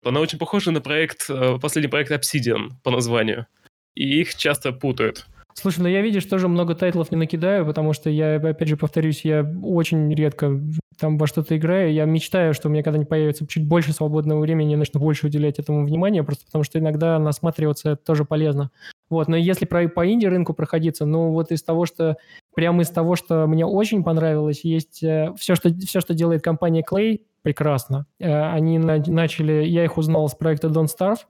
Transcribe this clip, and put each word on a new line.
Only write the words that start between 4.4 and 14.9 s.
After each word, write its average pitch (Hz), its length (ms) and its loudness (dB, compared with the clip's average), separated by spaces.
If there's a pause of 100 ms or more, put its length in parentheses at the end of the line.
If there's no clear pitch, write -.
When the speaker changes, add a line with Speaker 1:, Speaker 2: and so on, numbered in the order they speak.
Speaker 1:
путают. 123 540 -4 (300)
Speaker 2:
Слушай, 175 260 -2
ну 175 60 2
я, 190 140 2
видишь, 208 240 0
тоже 185 220 0
много 170 260 0
тайтлов 170 380 0
не 170 40 -2
накидаю, 170 480 0
потому 156 280 0
что 156 180 -2
я, 156 260 2
опять 156 320 -2
же, 151 80 2
повторюсь, 156 480 -2
я 156 180 2 (200)
очень 160 500 0
редко 147 480 0 (380)
там 156 200 0
во 151 100 2
что-то 160 280 -2
играю. 165 380 2
Я 156 120 2
мечтаю, 160 480 2
что 156 140 -4
у 151 40 2
меня 151 100 2
когда-нибудь 151 260 0
появится 156 380 0
чуть 156 220 -2
больше 160 240 2
свободного 151 480 0
времени, 151 320 2
я 151 60 2
начну 147 220 0